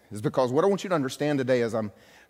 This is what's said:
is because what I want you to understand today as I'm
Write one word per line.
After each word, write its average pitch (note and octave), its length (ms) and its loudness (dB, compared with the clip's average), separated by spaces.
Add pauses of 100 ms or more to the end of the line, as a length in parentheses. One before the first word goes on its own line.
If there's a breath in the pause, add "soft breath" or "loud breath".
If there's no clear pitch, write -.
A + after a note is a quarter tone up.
(120)
is G#2 100 -10
because B2 300 0
what D#3 140 2
I - 20 4
want G3 160 0
you G3+ 60 -10
to F3+ 60 2
understand C#3+ 440 -2
today B2+ 220 2
as A2+ 120 -2
I'm A2 180 -4 (380 soft breath)